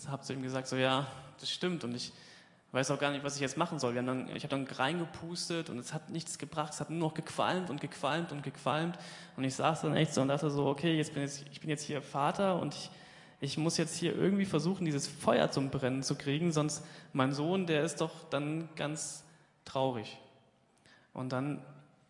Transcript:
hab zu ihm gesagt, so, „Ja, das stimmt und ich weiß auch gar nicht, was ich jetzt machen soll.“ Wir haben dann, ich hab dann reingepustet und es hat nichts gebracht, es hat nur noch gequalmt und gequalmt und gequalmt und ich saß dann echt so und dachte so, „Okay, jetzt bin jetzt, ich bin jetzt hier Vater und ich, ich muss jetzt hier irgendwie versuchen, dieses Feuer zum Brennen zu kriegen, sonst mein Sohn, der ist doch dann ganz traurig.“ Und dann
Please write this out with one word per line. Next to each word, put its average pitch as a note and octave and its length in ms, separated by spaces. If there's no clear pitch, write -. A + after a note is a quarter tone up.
hab C3+ 160
zu - 80
ihm C3+ 80
gesagt, C3 260
so, - 80
„Ja, C3 320
das - 100
stimmt F3+ 340
und A#2+ 120
ich - 160
weiß C3+ 200
auch C#3 80
gar C#3+ 120
nicht, C#3 120
was C#3 120
ich C#3 60
jetzt C3+ 160
machen E3+ 220
soll.“ B2 140
Wir B2 60
haben B2 80
dann, B2+ 280
ich - 80
hab D3 80
dann C3+ 160
reingepustet E3 1000
und A#2+ 100
es B2 140
hat D#3 160
nichts - 280
gebracht, D#3 360
es - 60
hat D3 100
nur D#3+ 100
noch D#3 140
gequalmt D#3+ 560
und C#3+ 120
gequalmt D#3 500
und C#3+ 120
gequalmt D#3 540
und C3 60
ich C3 120
saß D#3 260
dann D#3 140
echt D#3 180
so - 80
und C3 60
dachte D3+ 220
so, C#3+ 180
„Okay, D3 280
jetzt D3+ 180
bin C#3+ 100
jetzt, C#3 280
ich - 100
bin D#3 80
jetzt D3 140
hier C#3+ 180
Vater F3 580
und C#3+ 160
ich, - 160
ich C#3 160
muss D#3+ 200
jetzt E3 180
hier - 200
irgendwie G3 300
versuchen, F3 400
dieses C#3+ 220
Feuer - 420
zum C3+ 200
Brennen C3 340
zu D3 120
kriegen, D3+ 360
sonst D3+ 340
mein C3+ 200
Sohn, E3+ 320
der D#3 180
ist E3+ 180
doch - 280
dann D#3 460
ganz - 480
traurig.“ B2+ 520
Und B2+ 200
dann C#3 280